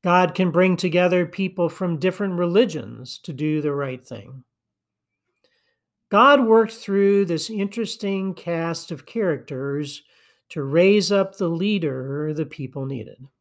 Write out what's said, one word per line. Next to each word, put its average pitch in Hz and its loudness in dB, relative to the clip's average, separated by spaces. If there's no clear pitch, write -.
God 180 2
can 185 0
bring 180 4
together 180 2
people 185 -4
from 170 -4
different 185 -2
religions 160 -2
to 170 -10
do 151 -2
the 147 -2
right 139 -6
thing. 123 -16
God 262 6
worked 220 4
through 202 2
this 165 -2
interesting 196 -4
cast 165 -6
of 143 -12
characters 143 -4
to 156 -8
raise 185 4
up 196 0
the 180 -2
leader 156 -4
the 151 -4
people 135 -10
needed. 131 -12